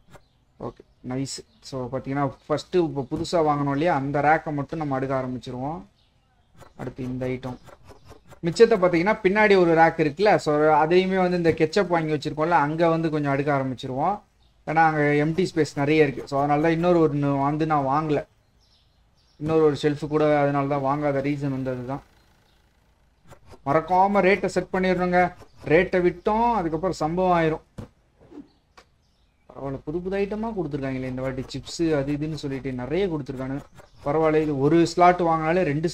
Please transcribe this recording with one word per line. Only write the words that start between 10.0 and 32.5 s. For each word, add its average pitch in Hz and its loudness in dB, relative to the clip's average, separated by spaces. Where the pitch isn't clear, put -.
so, 151 2
அதையுமே 180 2
வந்து 180 2
இந்த 170 2
ketchup 160 0
வாங்கி 160 0
வச்சிருக்கோம்ல, 151 -2
அங்க 160 2
வந்து 165 0
கொஞ்சம் 147 0
அடுக்க 139 0
ஆரம்பிச்சிருவோம். 135 -2
ஏன்னா, 156 -4
அங்க 156 4
எம்டி 147 2
space 151 0
நிறைய 151 4
இருக்கு. 123 -2
So, 139 -2
அதனால 147 2
தான் 165 2
இன்னொரு 165 2
ஒண்ணு 143 0
வந்து 151 0
நான் 151 0
வாங்கல. 147 -2
இன்னொரு 156 2
ஒரு 147 4
shelf 147 -2
கூட 151 2
அதனால 143 0
தான் 135 -4
வாங்காத 139 0
ரீசன் 139 -4
வந்து 131 -4
அதுதான். 127 -8
மறக்காம 180 2
ரேட்டை 196 2
செட் 180 -4
பண்ணிடணுங்க. 180 0
ரேட்டை 180 2
விட்டோம், 214 0
அதுக்கப்புறம் 165 -4
சம்பவம் 175 0
ஆயிரும். - -4
பரவாயில்ல, 135 -10
புது 156 -6
புது 185 -4
ஐட்டமா 214 -4
கொடுத்துருக்காங்களே 135 -6
இந்த 127 -6
வாட்டி. 131 -4
chips 151 -4
அது 139 -2
இதுன்னு 151 -4
சொல்லிட்டு 135 -8